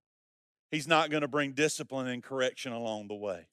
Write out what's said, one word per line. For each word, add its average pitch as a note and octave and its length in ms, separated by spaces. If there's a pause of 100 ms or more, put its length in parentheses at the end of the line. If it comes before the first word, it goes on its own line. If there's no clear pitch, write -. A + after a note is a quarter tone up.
(680)
he's D3 180
not D#3 220
gonna D3 180
bring C#3 260
discipline C3+ 540
and B2 140
correction C3 520
along A2 340
the G#2 80
way. F#2+ 380